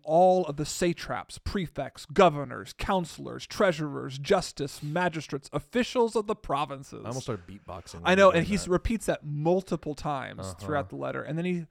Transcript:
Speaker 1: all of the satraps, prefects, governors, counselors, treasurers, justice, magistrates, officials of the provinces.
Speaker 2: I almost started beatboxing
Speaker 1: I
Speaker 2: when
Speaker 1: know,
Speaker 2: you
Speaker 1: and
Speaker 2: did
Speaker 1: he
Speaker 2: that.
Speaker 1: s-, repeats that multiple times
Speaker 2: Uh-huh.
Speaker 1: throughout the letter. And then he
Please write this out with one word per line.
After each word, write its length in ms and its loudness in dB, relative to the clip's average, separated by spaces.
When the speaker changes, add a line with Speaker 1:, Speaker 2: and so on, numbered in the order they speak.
Speaker 1:
all 440 6
of 100 -6
the 80 -2
satraps, 760 -4
prefects, 680 -6
governors, 720 4
counselors, 720 -4
treasurers, 720 0
justice, 640 -2
magistrates, 680 -4
officials 640 0
of 100 0
the 80 -2
provinces. 680 -6
Speaker 2:
I 20 -10
almost 180 -6
started 220 -6
beatboxing 560 -14
Speaker 1:
I 60 2
Speaker 2:
when 80 6
Speaker 1:
know, 100 10
Speaker 2:
you 100 6
Speaker 1:
and 80 2
Speaker 2:
did 40 -4
Speaker 1:
he 80 0
Speaker 2:
that. 60 -4
Speaker 1:
s-, 40 -10
repeats 380 0
that 200 -2
multiple 680 -2
times 460 -6
Speaker 2:
Uh-huh. 140 -8
Speaker 1:
throughout 340 -4
the 80 -12
letter. 260 -6
And 140 -6
then 80 -2
he 260 -2